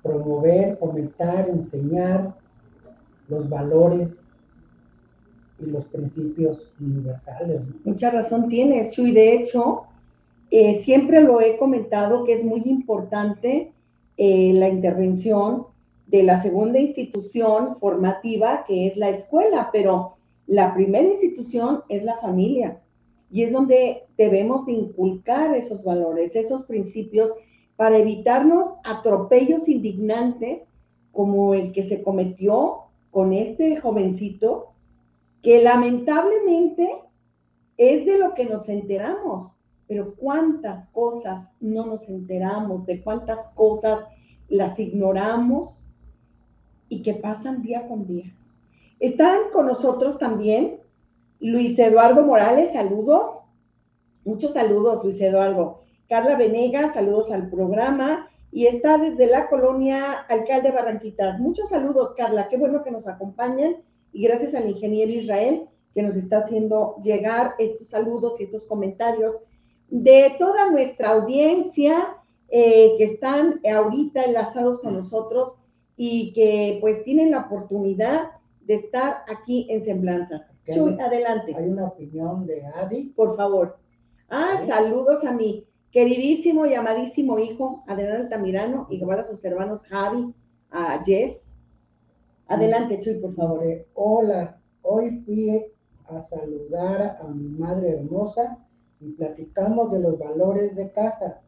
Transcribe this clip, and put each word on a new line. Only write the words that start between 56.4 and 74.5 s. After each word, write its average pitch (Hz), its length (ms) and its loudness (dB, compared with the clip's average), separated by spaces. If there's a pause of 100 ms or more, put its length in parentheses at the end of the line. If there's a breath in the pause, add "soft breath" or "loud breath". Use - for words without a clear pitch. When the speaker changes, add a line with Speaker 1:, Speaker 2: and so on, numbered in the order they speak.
Speaker 2:
saludos 214 340 0
al 190 220 -6
programa, 254 760 -2 (240 loud breath)
y 240 140 0
está 269 320 4
desde 277 300 2
la 262 200 4
colonia 269 680 0 (140)
Alcalde 247 440 0
Barranquitas. 214 680 -4
Muchos 349 300 -4
saludos, 269 480 0
Carla, 214 320 -2
qué - 80 -2
bueno 277 260 0
que 262 60 -10
nos 226 180 -10
acompañan, 254 680 -4 (360)
y 208 120 -6
gracias 240 320 0
al 226 120 -4
ingeniero 214 440 -2
Israel 226 560 -2 (260)
que 208 80 -4
nos 196 140 -2
está 190 240 -2
haciendo 214 640 -2
llegar 220 560 -2
estos - 300 -4
saludos 233 520 -4
y 196 40 -6
estos 214 200 -14
comentarios 220 720 -4 (560)
de 262 480 8
toda 392 320 4
nuestra 254 400 0
audiencia, 302 1080 2 (320)
eh, 226 480 8
que 220 60 4
están 285 580 0 (100)
ahorita 254 520 0
enlazados 240 580 -2